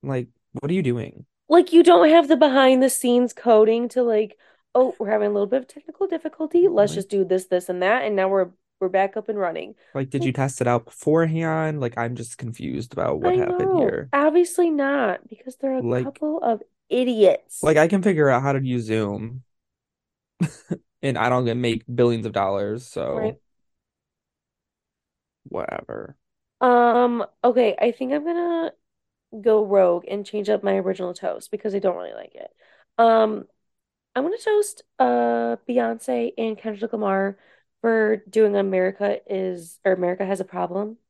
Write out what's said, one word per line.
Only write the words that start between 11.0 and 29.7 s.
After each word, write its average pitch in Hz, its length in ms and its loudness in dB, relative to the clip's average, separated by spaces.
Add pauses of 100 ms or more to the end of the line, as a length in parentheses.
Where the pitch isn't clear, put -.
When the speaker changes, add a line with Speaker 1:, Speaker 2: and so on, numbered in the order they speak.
Speaker 1:
Like, 120 180 -6
I'm 117 180 -4
just 117 220 -14
confused 117 540 -10
about 78 280 -2
what 359 140 -4
Speaker 2:
I - 20 0
Speaker 1:
happened 370 400 -2
Speaker 2:
know. - 0 -
Speaker 1:
here. 240 360 -2
Speaker 2:
Obviously 330 580 2
not, 277 580 -2
because - 280 -20
they're 262 220 -4
a 247 40 -6
Speaker 1:
Like 254 300 -2
Speaker 2:
couple 311 300 -6
of 220 200 -2 (260)
idiots. 233 720 2
Speaker 1:
like, 156 140 4
I 156 120 6
can 190 140 0
figure 160 260 4
out 127 140 4
how 139 100 0
to 135 120 0
use 123 200 -2
Zoom. 110 580 -4 (1000)
<laughs> - 420 -6 (200)
And 139 160 -2
I 113 100 0
don't 127 160 0
get, 117 120 -2
make 117 360 -2
billions 120 340 2
of 104 60 -6
dollars, 101 540 -2
so - 500 -6
Speaker 2:
Right. - 20 -20 (2000)
Speaker 1:
whatever. - 680 -10 (440)
Speaker 2:
Um, 240 640 2 (200)
okay, 240 360 2
I 233 120 0
think 262 200 -6
I'm 294 120 -4
gonna 339 480 -4 (680)
go 214 220 2
rogue 185 440 2